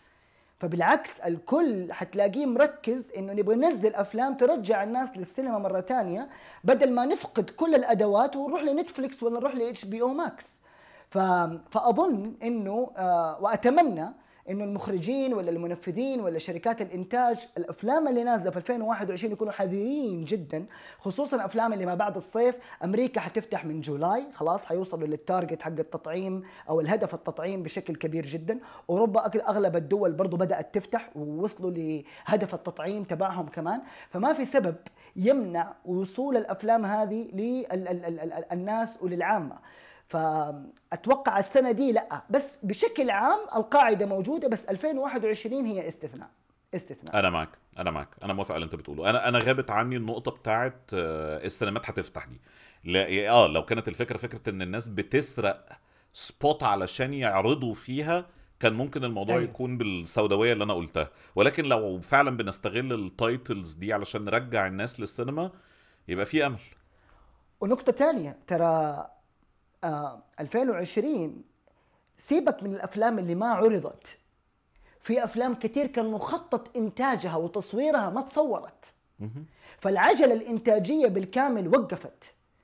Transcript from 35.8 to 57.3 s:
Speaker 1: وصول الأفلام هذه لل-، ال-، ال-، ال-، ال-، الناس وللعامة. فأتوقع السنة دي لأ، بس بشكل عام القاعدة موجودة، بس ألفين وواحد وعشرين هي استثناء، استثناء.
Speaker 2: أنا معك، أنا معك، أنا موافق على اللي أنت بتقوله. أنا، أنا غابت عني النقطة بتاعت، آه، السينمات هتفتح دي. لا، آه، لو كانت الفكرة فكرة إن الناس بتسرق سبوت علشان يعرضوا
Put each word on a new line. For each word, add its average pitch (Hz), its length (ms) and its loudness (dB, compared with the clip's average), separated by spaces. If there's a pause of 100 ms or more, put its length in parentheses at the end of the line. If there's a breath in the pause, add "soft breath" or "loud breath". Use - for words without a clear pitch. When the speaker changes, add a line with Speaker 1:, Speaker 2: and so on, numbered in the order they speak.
Speaker 1:
وصول 196 520 -2
الأفلام 214 480 2
هذه 214 480 -2
لل-، 233 400 -4
ال-، 185 160 -4
ال-، 175 160 -4
ال-، 170 160 -6
ال-، 165 320 -8
الناس 214 500 -4
وللعامة. 175 560 -2 (520 loud breath)
فأتوقع 160 1300 0
السنة 254 340 4
دي 247 200 2
لأ، - 380 0
بس 285 340 -2
بشكل 254 460 0
عام 247 280 4 (180)
القاعدة 220 500 6
موجودة، 208 420 0
بس 220 160 0
ألفين 269 340 -2
وواحد 262 260 -2
وعشرين 226 420 -2
هي 190 220 -4
استثناء، - 400 -12 (460)
استثناء. - 440 -4
Speaker 2:
أنا 95 120 4
معك، 80 180 -2 (300)
أنا 90 120 -2
معك، 73 180 -6 (140)
أنا 98 100 -4
موافق 95 220 -2
على 82 100 -2
اللي 80 80 -10
أنت 78 80 -10
بتقوله. 73 300 -2
أنا، 113 180 2
أنا 120 100 4
غابت 127 320 2
عني 120 260 0
النقطة 117 340 -6
بتاعت، 120 640 -2
آه، 78 520 -4
السينمات 104 440 -2
هتفتح - 360 -8
دي. 62 140 -20 (440 soft breath)
لا، 95 460 2
آه، 117 160 10
لو 78 180 2
كانت 113 240 -4
الفكرة 117 280 -4
فكرة 117 340 -8
إن 95 120 -6
الناس 110 260 -6
بتسرق 104 800 -2 (460 soft breath)
سبوت - 500 2
علشان 110 520 0
يعرضوا 117 600 2